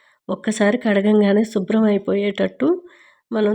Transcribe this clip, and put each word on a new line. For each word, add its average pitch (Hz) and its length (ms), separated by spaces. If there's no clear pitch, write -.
ఒక్కసారి 214 560
కడగంగానే 208 600
శుభ్రం 220 360
అయిపోయేటట్టు 202 800
మనం 214 240